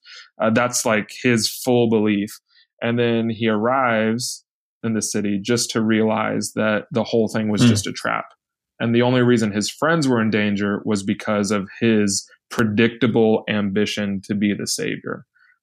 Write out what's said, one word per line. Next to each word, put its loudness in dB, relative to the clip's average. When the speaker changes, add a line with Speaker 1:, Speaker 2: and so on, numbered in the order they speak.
Speaker 1:
Uh, 2
that's, 0
like, 0
his 2
full 0
belief. 0
And -2
then 0
he -2
arrives 0
in -2
the 0
city -2
just -2
to -2
realize 0
that -2
the -2
whole 0
thing -4
was 0
Speaker 2:
Hmm. 6
Speaker 1:
just 2
a -8
trap. -6
And 0
the 4
only 4
reason 4
his -2
friends 0
were 2
in 2
danger 0
was -2
because -2
of -2
his 2
predictable 2
ambition -2
to -4
be 0
the -6
savior. -6